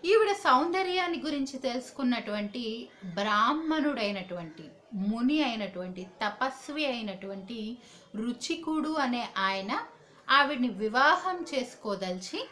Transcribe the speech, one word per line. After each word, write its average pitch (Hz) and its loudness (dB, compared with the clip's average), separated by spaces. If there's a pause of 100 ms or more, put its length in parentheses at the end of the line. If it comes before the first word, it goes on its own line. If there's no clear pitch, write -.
ఈవిడ 403 6
సౌందర్యాన్ని 349 2
గురించి 277 -4
తెలుసుకున్నటువంటి 240 -2 (160)
బ్రాహ్మణుడైనటువంటి, 208 0 (300)
ముని 233 2
అయినటువంటి, 185 -4 (200)
తపస్వి 269 -2
అయినటువంటి 214 -6 (380)
రుచికుడు 311 -2
అనే 254 0
ఆయన 196 0 (460)
ఆవిడ్ని 269 6
వివాహం 277 2
చేసుకోదలిచి 202 -4